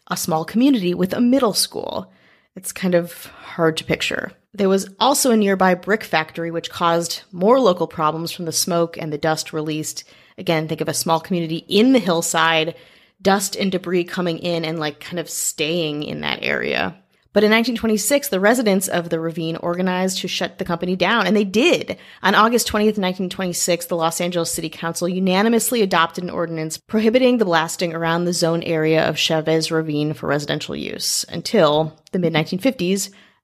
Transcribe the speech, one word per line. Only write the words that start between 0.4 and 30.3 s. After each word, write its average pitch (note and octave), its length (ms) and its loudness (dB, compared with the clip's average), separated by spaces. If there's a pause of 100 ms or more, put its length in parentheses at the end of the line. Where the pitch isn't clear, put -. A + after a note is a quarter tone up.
community A3 500 2
with F3+ 200 0
a - 80 0
middle A#3+ 320 4
school. - 580 -4 (460)
It's - 160 -12
kind F3+ 220 0
of E3+ 320 -2
hard - 500 -2
to - 80 -8
picture. - 480 -4 (200)
There G3 140 0
was G3 220 2 (100)
also C4 320 2
a A3 60 6
nearby F#3+ 380 4
brick F#3 280 -2
factory, E3 480 -4
which E3 180 -6
caused E3+ 520 0 (100)
more G#3+ 300 4
local F3+ 260 4
problems D#3+ 460 -2
from F3+ 100 -10
the D#3+ 80 -6
smoke E3+ 460 0
and D#3 160 -6
the D3 40 -4
dust D#3+ 360 -2
released. D#3 500 -6 (340)
Again, E3 300 -2
think D#3+ 140 -4
of D#3 80 -6
a D3+ 40 -2
small E3 280 0
community E3+ 480 -4
in A#3+ 240 6
the B3 60 6
hillside, E3 760 0 (440)
dust G3 360 0
and - 160 -2
debris F3+ 320 -2
coming F3 340 -4
in E3+ 260 -4
and, D#3+ 160 -4
like, D3+ 200 -6
kind F3 200 -8
of D#3 80 -6
staying D#3 760 -2
in - 180 -8
that D2+ 220 -4
area. C#2 520 -2 (380)
But G3+ 100 4
in G#3+ 80 4
nineteen A#3 240 2
twenty-six, A3+ 540 0
the F#3 100 0
residents G3+ 480 4
of E3+ 220 -4
the E3 100 -2
ravine E3 380 -4
organized F#3 640 -2
to F#3 80 -6
shut F#3 300 -6
the F#3+ 80 -6
company F3+ 300 -2
down, F#3+ 320 2
and G#3+ 80 2
they G#3 80 4
did. G#3+ 540 2 (260)
On F#3+ 100 2
August A3+ 320 4
twentieth, G#3+ 320 0
nineteen F#3 320 -2
twenty-six, F3 560 -2
the F3+ 100 -4
Los E3 260 0
Angeles F3 300 -2
City D#3+ 180 -6
Council E3+ 380 -4
unanimously G3+ 760 2
adopted F3 400 0
an F3 80 -6
ordinance D#3+ 460 -4
prohibiting A#3+ 600 4
the A3 80 2
blasting E3+ 480 0
around E3 320 0
the F3 80 0
zone E3 300 0
area D#3+ 440 2
of D#3 120 -2
Chavez D#3+ 500 0
Ravine D#3 440 0
for - 120 -10
residential D3 500 -2